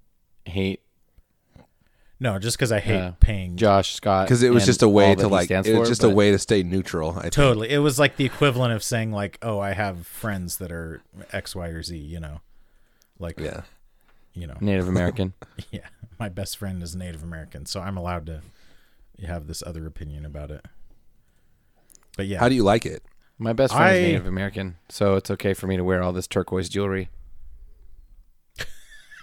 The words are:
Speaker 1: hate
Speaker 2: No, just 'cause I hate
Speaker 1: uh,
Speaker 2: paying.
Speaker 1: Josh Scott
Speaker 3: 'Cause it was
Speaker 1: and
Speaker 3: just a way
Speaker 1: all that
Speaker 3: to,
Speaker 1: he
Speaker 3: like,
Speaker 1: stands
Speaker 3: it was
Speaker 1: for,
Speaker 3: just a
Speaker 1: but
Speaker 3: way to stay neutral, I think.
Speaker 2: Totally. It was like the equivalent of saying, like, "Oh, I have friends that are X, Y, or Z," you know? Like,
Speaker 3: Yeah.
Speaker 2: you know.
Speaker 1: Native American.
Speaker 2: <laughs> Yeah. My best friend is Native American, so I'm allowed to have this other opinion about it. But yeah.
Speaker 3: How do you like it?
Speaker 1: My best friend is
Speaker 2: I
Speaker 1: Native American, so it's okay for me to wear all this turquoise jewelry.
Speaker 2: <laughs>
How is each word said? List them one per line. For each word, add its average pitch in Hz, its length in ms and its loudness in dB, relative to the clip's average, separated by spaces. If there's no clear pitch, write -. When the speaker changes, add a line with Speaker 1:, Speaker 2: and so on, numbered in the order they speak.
Speaker 1:
hate 95 380 -4
Speaker 2:
No, 107 160 -2
just 110 200 -4
'cause 117 140 0
I 104 80 2
hate 107 200 0
Speaker 1:
uh, 90 200 -6
Speaker 2:
paying. 92 360 4
Speaker 1:
Josh 98 380 4
Scott 95 340 2
Speaker 3:
'Cause 120 140 4
it 123 100 6
was 120 120 6
Speaker 1:
and - 20 6
Speaker 3:
just - 160 4
a 117 60 8
way 101 220 8
Speaker 1:
all 98 60 8
that 92 60 2
Speaker 3:
to, 107 60 4
Speaker 1:
he 98 40 4
Speaker 3:
like, 90 140 4
Speaker 1:
stands 95 220 0
Speaker 3:
it 110 100 4
was 117 100 4
Speaker 1:
for, - 40 2
Speaker 3:
just 117 120 0
a 120 40 8
Speaker 1:
but 98 80 6
Speaker 3:
way 104 160 6
to 98 60 4
stay 101 240 2
neutral, 87 540 -2
I 101 60 -6
think. 85 120 -4
Speaker 2:
Totally. 120 360 2
It 143 80 0
was 143 200 2
like 143 180 2
the 139 100 0
equivalent 123 480 0
of 107 80 -4
saying, 110 300 -2
like, 101 300 -6
"Oh, 110 180 -2
I 98 120 -4
have 92 340 -4
friends 95 520 -6
that 87 140 -10
are 82 280 -10
X, - 240 -8
Y, 87 120 -8
or 82 140 -8
Z," 85 140 -10
you 78 240 -12
know? 78 200 -12
Like, 85 220 -10
Speaker 3:
Yeah. - 220 -8
Speaker 2:
you 87 140 -12
know. - 120 -14
Speaker 1:
Native 95 280 0
American. 92 440 0
Speaker 2:
<laughs> - 180 -18
Yeah. - 160 -14
My 110 100 -8
best 95 300 -10
friend 95 240 -8
is 82 140 -10
Native 87 260 -10
American, 156 420 -14
so - 160 -8
I'm 95 160 -8
allowed 87 300 -6
to 80 160 -12
have 82 220 -8
this 80 180 -12
other 82 220 -10
opinion 76 400 -12
about 73 240 -12
it. 73 160 -16
But 98 80 -6
yeah. 98 140 -6
Speaker 3:
How 120 100 4
do 135 40 2
you 120 100 4
like 107 200 4
it? 80 180 -10
Speaker 1:
My 113 160 -2
best 123 180 2
friend 170 240 6
is - 20 2
Speaker 2:
I 180 40 2
Speaker 1:
Native 165 240 0
American, 95 500 -4
so 101 260 2
it's 98 140 -2
okay 98 240 0
for - 120 -8
me 92 120 0
to 90 60 0
wear 90 180 2
all 90 100 0
this 90 140 -6
turquoise 90 420 -2
jewelry. 95 400 -2
Speaker 2:
<laughs> - 80 -8